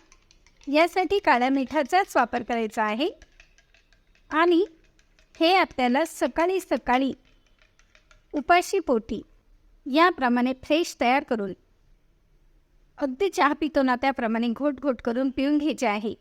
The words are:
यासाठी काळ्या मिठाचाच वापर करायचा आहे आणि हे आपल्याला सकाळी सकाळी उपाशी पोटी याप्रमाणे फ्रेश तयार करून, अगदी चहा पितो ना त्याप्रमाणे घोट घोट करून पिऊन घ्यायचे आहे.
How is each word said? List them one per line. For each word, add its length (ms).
यासाठी 500
काळ्या 320
मिठाचाच 680
वापर 260
करायचा 420
आहे 260
आणि 340
हे 220
आपल्याला 520
सकाळी 520
सकाळी 520
उपाशी 440
पोटी 420
याप्रमाणे 640
फ्रेश 360
तयार 220
करून, 300
अगदी 300
चहा 240
पितो 300
ना 140
त्याप्रमाणे 520
घोट 320
घोट 200
करून 300
पिऊन 280
घ्यायचे 280
आहे. 340